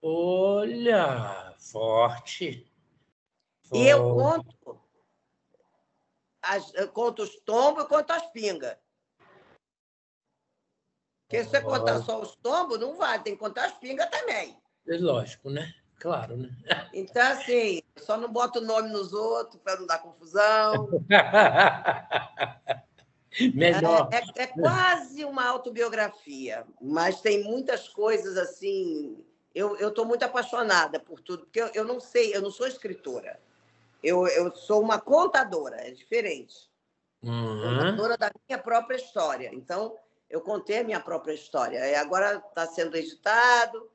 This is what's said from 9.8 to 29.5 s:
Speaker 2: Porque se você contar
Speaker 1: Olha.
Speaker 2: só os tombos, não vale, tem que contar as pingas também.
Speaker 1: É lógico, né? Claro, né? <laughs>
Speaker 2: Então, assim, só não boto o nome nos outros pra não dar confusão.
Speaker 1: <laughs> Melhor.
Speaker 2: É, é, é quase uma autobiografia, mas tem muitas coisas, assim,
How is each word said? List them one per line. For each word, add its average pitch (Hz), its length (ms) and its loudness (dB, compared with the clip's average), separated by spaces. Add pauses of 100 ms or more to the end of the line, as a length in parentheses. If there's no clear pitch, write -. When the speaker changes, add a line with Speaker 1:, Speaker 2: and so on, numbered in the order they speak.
Speaker 2:
Porque 226 160 -4
se - 60 -10
você - 120 2
contar 175 340 0
Speaker 1:
Olha. - 80 -4
Speaker 2:
só - 180 -6
os - 160 -14
tombos, 277 420 -2
não 262 160 -6
vale, 240 280 -2
tem 214 100 -6
que 202 60 -14
contar 220 260 -6
as - 80 -4
pingas 269 360 -6
também. 233 480 -6 (300)
Speaker 1:
É 170 100 -4
lógico, 135 520 -4
né? 151 240 -8 (260)
Claro, 120 380 -6
né? 127 120 -10 (140)
<laughs> - 300 -4
Speaker 2:
Então, 196 280 -2 (120)
assim, 233 480 0 (160)
só - 200 -4
não 233 140 -6
boto 240 280 -2
o 226 60 -8
nome 220 240 0
nos 196 240 -6
outros 226 480 -4
pra 190 160 -4
não 185 80 -10
dar 165 140 0
confusão. 208 880 2 (200)
Speaker 1:
<laughs> - 1700 4 (720)
Melhor. 170 580 4
Speaker 2:
É, 226 60 0
é, 240 260 -6
é 262 40 -6
quase 320 760 0
uma 269 220 -4
autobiografia, 214 1200 -4 (160)
mas 165 400 0
tem 208 220 2
muitas 247 440 -4
coisas, 202 500 -2
assim, 175 840 -6 (300)